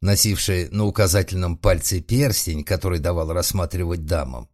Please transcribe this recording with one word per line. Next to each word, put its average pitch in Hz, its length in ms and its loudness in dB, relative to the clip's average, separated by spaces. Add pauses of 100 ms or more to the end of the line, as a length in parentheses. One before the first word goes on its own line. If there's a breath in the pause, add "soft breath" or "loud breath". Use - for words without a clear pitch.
носивший 98 680 2
на 104 160 -2
указательном 92 760 2
пальце 92 420 2
перстень, 107 600 0
который 90 380 -2
давал 82 320 -2
рассматривать 87 760 -2
дамам, 67 480 -4